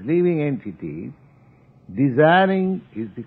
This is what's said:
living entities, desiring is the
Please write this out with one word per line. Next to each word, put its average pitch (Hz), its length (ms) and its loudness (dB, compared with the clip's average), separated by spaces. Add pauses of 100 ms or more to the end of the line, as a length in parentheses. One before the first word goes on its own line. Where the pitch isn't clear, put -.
living 170 380 0
entities, 101 680 -8 (800)
desiring 180 880 2 (120)
is 110 220 -8
the 117 100 -10